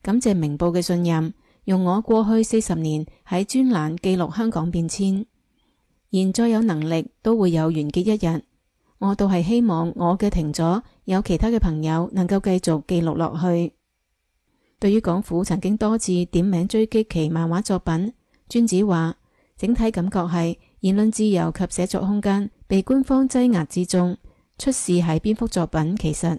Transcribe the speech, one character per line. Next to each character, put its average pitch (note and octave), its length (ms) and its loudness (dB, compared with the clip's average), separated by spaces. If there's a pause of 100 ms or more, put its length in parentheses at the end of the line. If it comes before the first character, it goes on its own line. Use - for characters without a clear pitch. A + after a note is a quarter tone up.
感 A3+ 180 0
謝 G#3+ 140 2
明 D3+ 240 -2
報 F3 140 0
嘅 F3 80 0
信 F3 240 0
任， E3 300 0 (320)
用 F#3 180 2
我 F#3 160 0
過 A3 240 2
去 A3+ 180 2
四 A3+ 180 0
十 F#3 160 -4
年 D#3 300 -4 (220)
喺 F#3 160 -2
專 C4 220 0
欄 E3 320 0
記 F#3 180 0
錄 E3+ 180 -4
香 A3+ 160 -2
港 E3+ 200 -2
變 E3+ 180 -2
遷， G3 380 -2 (840)
現 F#3+ 220 0
在 A#3 160 2
有 A3+ 140 2
能 D#3+ 280 0
力 E3 160 -2 (160)
都 A3+ 140 2
會 F#3+ 140 2
有 D#3+ 160 2
完 E3 80 0
結 D3+ 260 -2
一 G#3 260 0
日。 E3 160 -2 (560)
我 G3 160 0
倒 G3+ 120 0
係 F3+ 160 2
希 A3+ 180 2
望 E3+ 340 0
我 F3 220 0
嘅 G3+ 140 0
停 D#3 200 0
咗， E3+ 300 0 (240)
有 F#3+ 160 0
其 F#3+ 160 -2
他 A3 120 2
嘅 A#3 100 2
朋 D#3 240 0
友 D#3+ 320 0
能 F#3 120 0
夠 G3 140 0
繼 F#3 180 0
續 D#3 300 0
記 F3 140 0
錄 D#3+ 100 -2
落 D#3+ 260 -4
去。 E3+ 360 0 (1040)
對 G3+ 140 2
於 A3 100 4
港 F3+ 180 0
府 F3 240 -2
曾 G#3 160 -2
經 G3+ 160 0
多 A3 220 0
次 F3+ 260 0
點 F3 180 0
名 F#3 240 2
追 A3 200 0
擊 A3 200 0
其 D#3+ 220 -2
漫 E3 180 0
畫 E3+ 140 0
作 F#3+ 200 -2
品， F3 340 -2 (340)
尊 A#3 180 2
子 F#3+ 200 2
話， E3 300 0 (420)
整 G#3+ 160 0
體 A3+ 160 2
感 G3 200 -2
覺 G3 100 -2
係 E3+ 360 -2 (240)
言 F#3+ 160 2
論 G#3+ 140 4
自 G#3+ 160 0
由 E3+ 260 2
及 - 160 -2
寫 F3+ 180 -2
作 - 140 -4
空 G3+ 220 -2
間 G3+ 280 0 (160)
被 G3 140 2
官 C4 240 2
方 C4+ 240 2
擠 B3 240 2
壓 E3 140 0
之 F3+ 180 -4
中， F3+ 320 0 (400)
出 - 160 -2
事 - 200 -2
係 E3+ 260 2
邊 G#3+ 180 0
幅 A#3 100 -4
作 F3 200 -2
品 D#3+ 320 -2
其 F3 160 -2
實 E3+ 240 -2